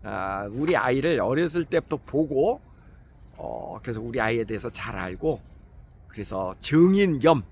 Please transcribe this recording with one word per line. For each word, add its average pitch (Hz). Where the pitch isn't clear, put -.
아, 98
우리 151
아이를 131
어렸을 156
때부터 156
보고, 151
어, -
그래서 110
우리 117
아이에 113
대해서 107
잘 110
알고, 95
그래서 95
증인 175
겸 143